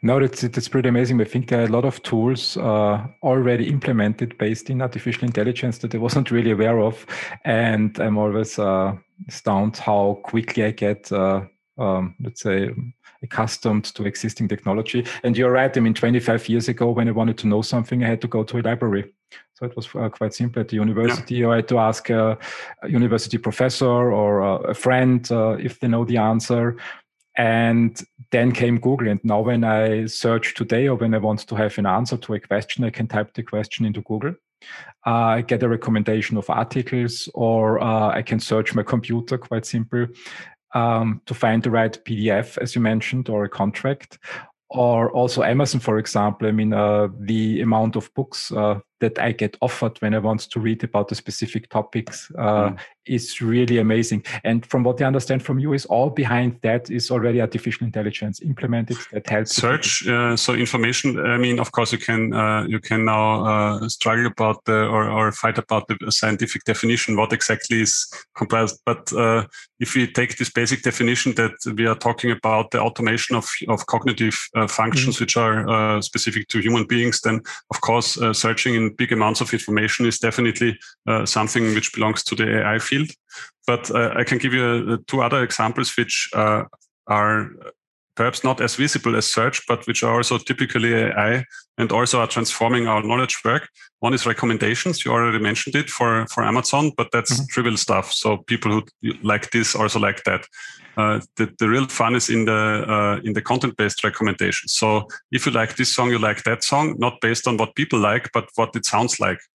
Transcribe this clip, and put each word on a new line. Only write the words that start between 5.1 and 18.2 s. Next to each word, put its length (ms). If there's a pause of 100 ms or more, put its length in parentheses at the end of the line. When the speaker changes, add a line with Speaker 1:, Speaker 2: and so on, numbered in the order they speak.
Speaker 1:
intelligence 540
that 160
I 20
wasn't 320
really 220
aware 280
of. 280 (360)
And 560
I'm 200
always, 400
uh, 340 (340)
astounded 520
how 440
quickly 400
I 80
get, 400
uh, 300 (380)
um, 420
let's 200
say, 280 (540)
accustomed 600
to 200
existing 420
technology. 600 (160)
And 120
you're 160
right. 240
I 40
mean, 160
twenty-five 540
years 180
ago, 240
when 160
I 40
wanted 280
to 80
know 160
something, 400
I 60
had 120